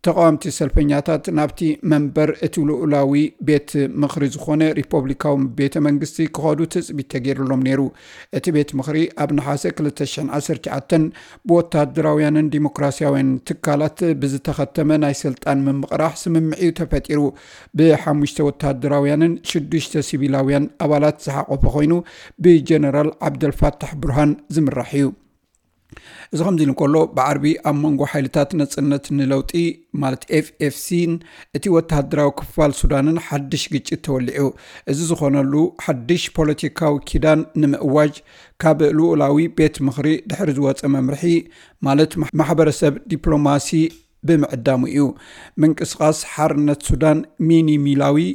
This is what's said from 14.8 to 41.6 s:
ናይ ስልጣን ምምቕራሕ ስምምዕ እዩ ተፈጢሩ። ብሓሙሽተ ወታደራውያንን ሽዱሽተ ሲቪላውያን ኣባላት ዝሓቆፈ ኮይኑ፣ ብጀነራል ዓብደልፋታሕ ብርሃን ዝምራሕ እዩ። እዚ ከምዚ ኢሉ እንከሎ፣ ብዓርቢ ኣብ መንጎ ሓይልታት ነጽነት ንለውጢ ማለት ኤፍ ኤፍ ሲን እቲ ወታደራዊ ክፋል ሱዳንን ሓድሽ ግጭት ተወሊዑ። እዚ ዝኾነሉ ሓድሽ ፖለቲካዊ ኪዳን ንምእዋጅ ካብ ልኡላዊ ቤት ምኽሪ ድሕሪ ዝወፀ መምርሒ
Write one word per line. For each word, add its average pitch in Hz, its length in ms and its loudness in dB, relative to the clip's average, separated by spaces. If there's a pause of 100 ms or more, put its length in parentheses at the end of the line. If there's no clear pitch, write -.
ናይ 143 160 0
ስልጣን 139 480 -2
ምምቕራሕ 139 540 -2
ስምምዕ 160 420 0
እዩ 165 160 0
ተፈጢሩ። 147 460 -2 (540)
ብሓሙሽተ 147 680 2
ወታደራውያንን 143 920 0 (100)
ሽዱሽተ 151 600 -4
ሲቪላውያን 139 680 0 (100)
ኣባላት 147 420 2
ዝሓቆፈ 139 480 -2
ኮይኑ፣ 147 240 2 (460)
ብጀነራል 151 800 4
ዓብደልፋታሕ 147 760 -2
ብርሃን 147 380 0 (160)
ዝምራሕ 139 440 -2
እዩ። 139 160 2 (1160)
እዚ 147 140 -6
ከምዚ 175 200 0
ኢሉ 143 100 2
እንከሎ፣ 147 240 0 (160)
ብዓርቢ 139 320 0 (180)
ኣብ 156 160 0
መንጎ 147 280 0
ሓይልታት 139 480 -2
ነጽነት 143 580 0
ንለውጢ 135 400 0 (420)
ማለት 135 360 -4
ኤፍ 151 180 0 (120)
ኤፍ 143 160 -2
ሲን 170 360 -2 (420)
እቲ 143 160 -6
ወታደራዊ 147 640 2
ክፋል - 400 -2
ሱዳንን 147 460 0
ሓድሽ 139 480 -6
ግጭት 156 340 -6
ተወሊዑ። 131 440 -2 (420)
እዚ 139 180 -2
ዝኾነሉ 143 480 0 (260)
ሓድሽ 147 520 -2
ፖለቲካዊ 151 720 -2
ኪዳን 156 380 2 (140)
ንምእዋጅ 151 600 2 (440)
ካብ 156 300 2
ልኡላዊ 151 480 2 (120)
ቤት 156 320 2
ምኽሪ 135 260 -2 (180)
ድሕሪ 165 280 -2
ዝወፀ 139 340 0
መምርሒ 143 380 0 (560)